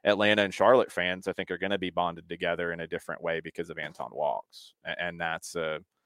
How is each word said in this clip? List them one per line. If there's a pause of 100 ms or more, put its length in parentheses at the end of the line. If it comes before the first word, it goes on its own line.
Atlanta
and
Charlotte
fans,
I
think,
are
gonna
be
bonded
together
in
a
different
way
because
of
Anton
Walkes. (100)
A-,
and
that's,
uh, (260)